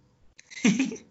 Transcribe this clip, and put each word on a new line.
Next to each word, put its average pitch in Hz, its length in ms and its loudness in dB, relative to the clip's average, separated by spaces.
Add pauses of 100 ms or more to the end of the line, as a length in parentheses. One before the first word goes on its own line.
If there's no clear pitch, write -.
(640)
<laughs> 247 300 2 (160)